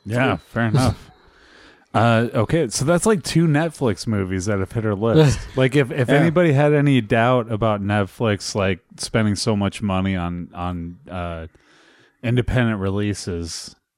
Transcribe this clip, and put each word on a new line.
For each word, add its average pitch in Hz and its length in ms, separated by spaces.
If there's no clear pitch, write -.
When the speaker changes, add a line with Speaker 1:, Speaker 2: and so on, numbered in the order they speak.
Speaker 1:
It's 101 100
Speaker 2:
Yeah, 123 180
Speaker 1:
good. 80 80
Speaker 2:
fair 117 260
enough. 110 500
Speaker 1:
<laughs> - 40
Speaker 2:
Uh, 113 400
okay, 139 340
so - 160
that's, 170 220
like, 214 160
two 165 240
Netflix 147 600
movies 95 400
that 104 120
have 95 120
hit 110 140
our 107 100
list. 117 440
Speaker 1:
<laughs> - 80
Speaker 2:
Like, 131 180
if, 139 160
if 123 200
Speaker 1:
Yeah. 139 60
Speaker 2:
anybody 165 360
had 147 220
any 143 260
doubt 117 500
about 107 300
Netflix, 104 760
like, 95 260
spending 107 360
so 107 220
much 101 240
money 95 340
on, 87 380
on, 87 460
uh, 85 360
independent 117 580
releases, 98 960